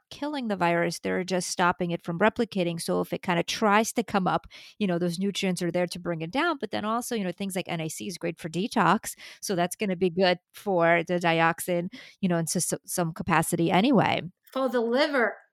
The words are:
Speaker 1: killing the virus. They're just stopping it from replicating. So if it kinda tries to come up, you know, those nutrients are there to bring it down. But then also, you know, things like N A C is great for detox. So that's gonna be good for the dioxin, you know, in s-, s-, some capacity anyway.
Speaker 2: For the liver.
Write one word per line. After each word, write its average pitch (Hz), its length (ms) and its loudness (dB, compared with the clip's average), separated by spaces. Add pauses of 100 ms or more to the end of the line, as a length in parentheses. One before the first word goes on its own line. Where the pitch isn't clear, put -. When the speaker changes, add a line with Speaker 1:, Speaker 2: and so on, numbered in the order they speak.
Speaker 1:
killing 277 380 -6
the 208 80 -2
virus. 170 460 0
They're 185 240 -2
just 185 260 -2
stopping 180 400 0
it 170 140 -6
from 170 160 -4
replicating. 190 600 0
So 175 200 -2
if 175 120 -4
it 175 100 -6
kinda 175 200 0
tries 214 520 2
to 233 100 -2
come 185 240 0
up, 160 180 -2 (320)
you 208 80 0
know, 175 140 0
those 175 180 -2
nutrients 190 440 -2
are 170 100 -2
there 175 160 0
to 180 100 -10
bring 175 220 -4
it 160 100 -6
down. 302 300 0
But 202 100 -6
then 208 140 -4
also, 233 320 -4
you 202 80 -2
know, 180 80 -2
things 196 240 -6
like 180 120 -6
N 165 120 -4
A 160 80 -4
C 208 180 -8
is 185 120 -8
great 170 200 -6
for 175 100 -10
detox. 180 680 0 (240)
So 196 160 -2
that's 175 180 0
gonna 185 220 -2
be 185 140 2
good 180 280 2 (140)
for 170 560 2
the 180 100 0
dioxin, 175 720 2 (320)
you 190 80 2
know, 175 80 2
in 165 80 2
s-, - 280 -2
s-, 175 140 -4
some 170 260 -2
capacity 170 560 2
anyway. 202 540 4 (300)
Speaker 2:
For 262 160 0
the 240 120 0
liver. 247 580 0 (140)